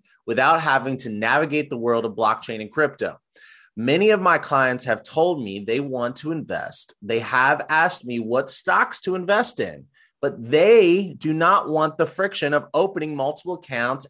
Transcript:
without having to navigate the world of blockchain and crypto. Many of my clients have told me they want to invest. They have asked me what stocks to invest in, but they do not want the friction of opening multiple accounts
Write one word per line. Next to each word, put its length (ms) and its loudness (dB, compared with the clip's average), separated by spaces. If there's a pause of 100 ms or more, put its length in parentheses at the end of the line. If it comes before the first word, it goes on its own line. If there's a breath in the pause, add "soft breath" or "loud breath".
(260 soft breath)
without 340 4
having 380 0
to 100 -10
navigate 640 0
the 80 -6
world 260 0
of 80 -6
blockchain 480 -2
and 100 -12
crypto. 480 -2 (580 loud breath)
Many 340 2
of 100 4
my 160 4
clients 480 0
have 180 -2
told 400 0
me 180 -8
they 200 -2
want 360 -6
to 160 -8
invest. 680 -8
They 200 -2
have 500 2
asked 340 0
me 140 -6
what 320 -2
stocks 520 -2
to 120 -4
invest 460 -2
in, 260 -8 (340 soft breath)
but 140 -2 (100)
they 720 6
do 160 -2
not 380 2
want 260 0
the 100 2
friction 460 -2
of 220 0
opening 420 -2
multiple 380 -6
accounts 560 -4